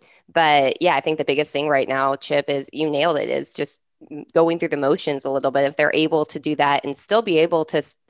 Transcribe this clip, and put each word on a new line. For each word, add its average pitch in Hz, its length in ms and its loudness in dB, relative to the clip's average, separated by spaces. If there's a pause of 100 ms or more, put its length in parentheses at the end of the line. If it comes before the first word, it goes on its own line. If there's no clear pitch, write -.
(340)
but 147 480 4
yeah, 170 140 4
I 139 60 0
think 156 180 -2
the 143 60 -2
biggest 147 260 0
thing 147 160 -2
right 139 200 2
now, 135 280 0
Chip, 143 340 -2
is 139 240 -4
you 151 160 -2
nailed 151 280 0
it, - 120 -4
is - 240 -4
just - 260 -8 (540)
going 165 240 2
through 165 120 -2
the 147 80 -4
motions 143 460 -2
a 139 60 -4
little 135 220 -2
bit. 139 140 2
If 139 100 -2
they're 147 180 2
able 156 320 2
to - 140 -10
do 151 160 -4
that 143 280 2
and 139 140 -6
still 220 240 0
be 185 160 0
able 165 280 2
to - 120 -4
s-, - 180 -6 (140)